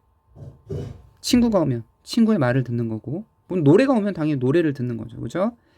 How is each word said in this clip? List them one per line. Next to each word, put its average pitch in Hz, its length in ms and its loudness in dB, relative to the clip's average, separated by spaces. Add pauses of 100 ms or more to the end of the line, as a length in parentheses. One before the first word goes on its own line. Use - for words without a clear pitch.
(1200)
친구가 233 380 2
오면 127 240 -2 (180)
친구의 220 380 2
말을 127 240 2
듣는 120 260 -4
거고, 120 360 -8 (220)
뭐 180 120 -4
노래가 196 340 6
오면 208 220 0
당연히 151 240 -2
노래를 143 340 2
듣는 123 240 -6
거죠. 113 240 -12
그죠? 175 340 -4 (220)